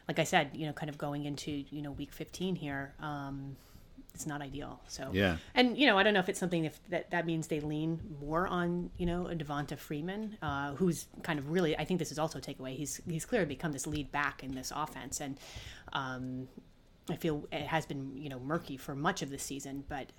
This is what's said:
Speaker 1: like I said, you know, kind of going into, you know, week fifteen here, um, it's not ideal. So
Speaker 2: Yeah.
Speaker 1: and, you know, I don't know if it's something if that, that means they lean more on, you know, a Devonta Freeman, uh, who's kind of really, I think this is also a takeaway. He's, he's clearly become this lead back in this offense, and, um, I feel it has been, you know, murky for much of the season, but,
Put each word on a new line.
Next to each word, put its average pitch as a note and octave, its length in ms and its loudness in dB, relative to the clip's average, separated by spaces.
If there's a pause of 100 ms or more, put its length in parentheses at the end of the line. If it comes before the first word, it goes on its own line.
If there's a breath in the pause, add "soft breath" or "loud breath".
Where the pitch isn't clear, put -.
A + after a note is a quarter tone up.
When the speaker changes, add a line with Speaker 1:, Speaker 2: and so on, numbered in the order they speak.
Speaker 1:
like D#3+ 120 2
I D#3+ 60 6
said, D#3 280 6
you D#3 140 -2
know, D3 60 -2
kind D3+ 160 -4
of D3 80 -8
going D3 280 -2
into, D3 260 -4
you C#3+ 300 -6
know, C#3+ 100 -6
week C#3 200 -8
fifteen F3+ 440 -2
here, C#3 440 -4
um, C#3 560 -6 (580 soft breath)
it's - 140 -10
not D3 140 -4
ideal. C3+ 460 -8
So - 260 -8
Speaker 2:
Yeah. F#2 240 6 (180 loud breath)
Speaker 1:
and, B3 220 8
you C#4 100 8
know, G#3 100 10
I F#3+ 60 10
don't G#3 100 8
know G3+ 80 6
if F3+ 80 0
it's F#3+ 100 -2
something E3+ 260 2
if - 140 -4 (100)
that, E3+ 220 -2
that E3+ 140 2
means D#3+ 220 2
they D#3 140 2
lean D#3 380 0 (220)
more D#3+ 260 2
on, F3 500 2
you F3 80 2
know, F3 220 2
a E3+ 80 -2
Devonta C#3+ 420 -2
Freeman, G3 640 -4
uh, C#3+ 340 0
who's F3 320 2 (160)
kind D#3+ 160 0
of C#3 100 -4
really, E3 280 4
I D#3 60 0
think F3+ 160 2
this D#3 140 -2
is C#3 60 -2
also D#3 200 0
a - 20 -6
takeaway. C3 360 -6
He's, D3+ 320 -4
he's D#3+ 160 -2
clearly G#3+ 220 4
become C#3+ 260 -2
this C3+ 140 -4
lead D3+ 260 -2
back C#3+ 300 0
in C3 120 -4
this C3 180 -6
offense, C3+ 460 -4
and, C#3 180 -6 (560 loud breath)
um, C3 540 -4 (600)
I F3 100 0
feel D3+ 340 0
it D3+ 160 -2
has D#3 180 2
been, C3+ 320 -4
you D3 120 -6
know, C3 100 -8
murky C#3 380 -2
for C#3 180 -6
much D3+ 260 2
of D3 80 -2
the C#3 80 -6
season, C#3 500 -6
but, C#3 200 -6 (120)